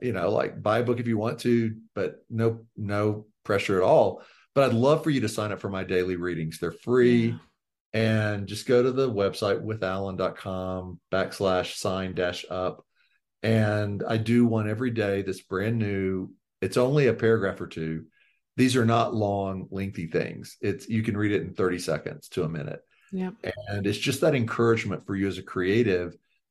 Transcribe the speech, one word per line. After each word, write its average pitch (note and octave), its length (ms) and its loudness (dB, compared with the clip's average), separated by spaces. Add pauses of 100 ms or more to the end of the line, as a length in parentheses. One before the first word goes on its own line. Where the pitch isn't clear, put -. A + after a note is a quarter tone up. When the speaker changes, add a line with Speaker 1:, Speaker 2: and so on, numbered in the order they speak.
Speaker 1:
you B2 120 -2
know, F#2 180 0
like, - 280 -2
buy G#2 200 2
a B2 40 0
book A#2+ 160 0
if A#2 80 -4
you A2 120 0
want A#2 220 -4
to, A#2 340 2 (180)
but - 380 -4
no, A2+ 340 0 (100)
no G#2 520 -2 (160)
pressure G2+ 340 2
at F2+ 60 4
all. A2 400 4 (320)
But C#3 80 6
I'd A#2 120 4
love D3 280 4
for D#3+ 80 2
you C3+ 100 2
to G#2+ 80 0
sign G#2+ 220 -2
up F#2+ 80 -6
for G2+ 100 -6
my F#2+ 140 -4
daily F#2 320 0
readings. E2+ 420 -4
They're E2+ 140 -4
free. A#2+ 560 4
Speaker 2:
Yeah. A#2 100 -2 (560)
Speaker 1:
And G#2+ 520 2
just G#2 220 -8
go B2 160 6
to C3 80 4
the C3 180 0
website, G2 520 0
with A2 200 -6
alan F#2+ 360 -4
dot F#2 180 0
com F#2 640 -6 (140)
backslash F#2 640 0
sign F#2 380 -4
dash F2+ 360 -2
up. F#2 360 -4 (560)
And G#2 640 0
I A2+ 120 -2
do A#2 280 4
one A2 240 0
every A#2 220 -4
day G2+ 300 0
that's F#2+ 180 -6
brand G#2+ 400 -2
new. F#2+ 540 -2 (260)
It's - 160 -4
only C3 320 4
a A2 60 4
paragraph A2 480 2
or E2+ 60 -8
two. D#2+ 400 -6 (500)
These B2 180 4
are A#2+ 100 4
not A2+ 280 2
long, G2 580 -2
lengthy F#2+ 360 -6
things. E2 520 -4
It's, - 300 -4
you A2 140 0
can A2 120 -2
read G#2 160 0
it F2+ 120 0
in F2 100 -10
thirty F2+ 260 -2
seconds - 500 -6
to F2+ 140 -4
a D#2+ 60 -2
minute. D#2 320 -8 (320)
Speaker 2:
Yep. F#3 220 -6 (340)
Speaker 1:
And G2+ 180 -4
it's G#2+ 100 0
just B2+ 220 -2
that D#3 160 2
encouragement A2+ 720 0
for G2+ 80 -4
you G2 140 0
as F2 80 -6
a F#2 60 -12
creative F#2 760 0 (340)